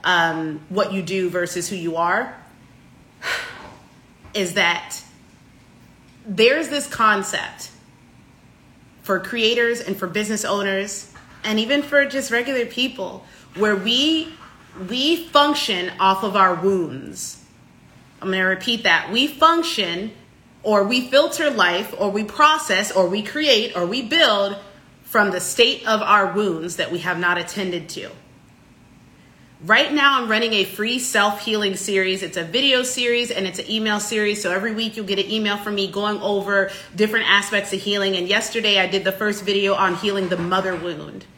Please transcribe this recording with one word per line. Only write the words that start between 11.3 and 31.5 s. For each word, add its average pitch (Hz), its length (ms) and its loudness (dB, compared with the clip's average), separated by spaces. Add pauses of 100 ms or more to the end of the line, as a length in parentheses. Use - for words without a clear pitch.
and 214 140 0
even 277 240 2
for 285 240 2
just 269 240 -4
regular 240 340 0
people 240 600 -6 (300)
where 208 200 2
we, 285 560 0 (560)
we 269 280 0
function 285 840 2
off 190 220 4
of 202 120 -2
our 185 200 6
wounds. 165 880 -4 (800)
I'm 190 80 -4
gonna 190 160 0
repeat 190 380 -2
that. 170 280 4
We 254 140 2
function 220 840 2 (500)
or 208 220 4
we 247 260 0
filter 302 400 4
life 190 480 0
or 202 100 0
we 208 160 -2
process 208 680 2
or 185 180 4
we 208 140 -2
create 247 540 2
or 180 80 0
we 226 160 -2
build 214 560 2 (460)
from 202 280 2
the 180 100 -2
state 240 460 0
of 214 140 2
our 196 320 4
wounds 175 440 -2
that 165 140 -4
we 170 100 -4
have 170 180 -4
not 175 180 2
attended 175 540 -6
to. 101 180 -12 (1600)
Right 269 280 4
now, 277 280 4
I'm 233 80 -4
running 220 260 0
a 196 100 2
free 220 340 -4
self-healing 208 760 0